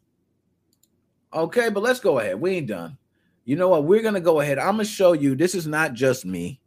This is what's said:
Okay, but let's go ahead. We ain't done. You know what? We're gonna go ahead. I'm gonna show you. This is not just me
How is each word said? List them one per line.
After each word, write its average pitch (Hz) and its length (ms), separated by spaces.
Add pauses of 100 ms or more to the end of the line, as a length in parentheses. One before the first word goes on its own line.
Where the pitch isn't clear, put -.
(1300)
Okay, 170 360
but 202 140
let's 247 160
go 156 200
ahead. 101 200
We 185 180
ain't 147 100
done. 90 300 (480)
You 135 100
know 180 140
what? 156 160
We're 208 160
gonna 214 180
go 165 220
ahead. 143 180
I'm 180 140
gonna 214 120
show 185 280
you. 143 220
This 175 200
is 165 120
not 151 260
just 123 320
me 92 420